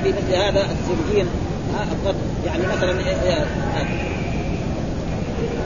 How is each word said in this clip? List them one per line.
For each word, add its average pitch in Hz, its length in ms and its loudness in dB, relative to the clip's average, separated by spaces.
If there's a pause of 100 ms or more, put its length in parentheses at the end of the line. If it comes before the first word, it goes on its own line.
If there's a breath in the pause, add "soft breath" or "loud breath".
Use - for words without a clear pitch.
في 190 60 4
مثل 180 260 2
هذا 196 260 4
السجين، 185 680 2 (480)
ها، 208 80 0
القطع. 190 360 0 (260)
يعني 170 180 0 (140)
مثلًا 185 220 2
إيه، 185 240 0
إيه، 165 180 2
آه. - 440 0 (1800)